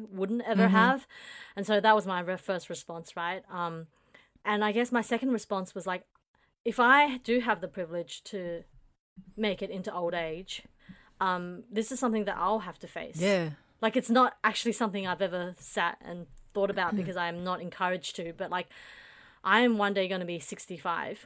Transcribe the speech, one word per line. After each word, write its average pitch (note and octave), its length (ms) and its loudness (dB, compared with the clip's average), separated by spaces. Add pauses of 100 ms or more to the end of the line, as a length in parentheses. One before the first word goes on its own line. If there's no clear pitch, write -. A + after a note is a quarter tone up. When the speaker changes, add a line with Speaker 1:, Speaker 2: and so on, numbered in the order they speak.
(120)
Speaker 1:
wouldn't G3 360 -2
ever G3 160 6
Speaker 2:
Mm-hmm. F#3+ 120 8
Speaker 1:
have. B3+ 300 6 (500)
And G3 120 -4
so G#3+ 120 4
that A3 140 8
was G3 140 4
my F3+ 140 -2
re-, F3+ 160 -4
first F3+ 340 -6
response, E3 440 -10
right? F3+ 360 -4
Um, E3+ 340 -6 (580)
and G#3 220 2
I G#3+ 60 4
guess A#3+ 200 0
my A#3+ 100 2
second B3 300 0
response G3+ 440 -2
was, F3+ 100 -8
like, F#3 200 -4 (600)
if - 140 -2
I C4 380 6
do B3 240 0
have G#3+ 200 0
the F3+ 60 -8
privilege E3+ 580 -8
to F3 380 -8 (760)
make G#3 240 -2
it F#3+ 80 -4
into F#3+ 240 -6
old F3 220 -2
age, E3 480 -6 (560)
um, F3+ 520 0
this A3 200 -2
is B3+ 80 -2
something A3 260 0
that G3 120 -2
I'll G#3 220 2
have F3+ 200 -10
to - 80 -14
face. E3 340 -10
Speaker 2:
Yeah. F3+ 300 2 (280)
Speaker 1:
Like, A3 160 0
it's B3 140 2
not B3 340 4
actually A3 300 0
something G3+ 320 -2
I've F3+ 160 -2
ever F3+ 380 -4
sat - 420 -2
and F3 240 -12 (300)
thought G3+ 160 2
about F#3 240 0
Speaker 2:
<clears throat> G3+ 40 0
Speaker 1:
because F3+ 160 -4
I'm F3 280 -4
not F3+ 180 -4
encouraged F3+ 540 -4
to, E3+ 200 -8
but, F#3 140 -8
like, F3 180 -2 (760)
I G3+ 180 6
am A#3+ 180 6
one G3+ 160 2
day F#3+ 120 2
gonna F#3 180 -2
be F3 140 -6
sixty-five, - 880 -6